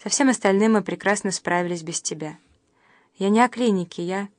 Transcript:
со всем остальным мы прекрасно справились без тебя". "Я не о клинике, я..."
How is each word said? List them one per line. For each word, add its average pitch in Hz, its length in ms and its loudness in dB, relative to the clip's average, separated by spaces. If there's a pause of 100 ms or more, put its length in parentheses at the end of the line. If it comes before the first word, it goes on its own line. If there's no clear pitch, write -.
со - 60 -10
всем 269 220 2
остальным 208 420 4
мы 208 100 4
прекрасно 196 480 -2
справились 175 520 -4
без 160 180 -8
тебя". 156 380 -10 (800)
"Я 196 120 -2
не 214 120 4
о 247 80 4
клинике, 208 540 -2
я..." 190 260 -6 (100)